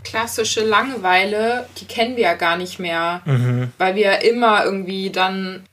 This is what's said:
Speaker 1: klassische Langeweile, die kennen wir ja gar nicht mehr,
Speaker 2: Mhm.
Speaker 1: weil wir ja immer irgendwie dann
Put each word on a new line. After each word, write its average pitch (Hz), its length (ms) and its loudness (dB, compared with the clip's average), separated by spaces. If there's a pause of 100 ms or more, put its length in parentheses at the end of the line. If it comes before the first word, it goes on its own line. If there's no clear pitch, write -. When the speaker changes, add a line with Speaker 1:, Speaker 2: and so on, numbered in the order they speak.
Speaker 1:
klassische 226 580 -2
Langeweile, 214 1040 2 (120)
die 185 60 -16
kennen 233 300 -2
wir 233 80 0
ja 170 120 4
gar 170 200 0
nicht 180 240 -8
mehr, 170 460 -2
Speaker 2:
Mhm. 123 520 0
Speaker 1:
weil 190 180 0
wir 208 80 2
ja 196 100 4
immer 220 500 4
irgendwie 190 460 -4
dann 190 640 -2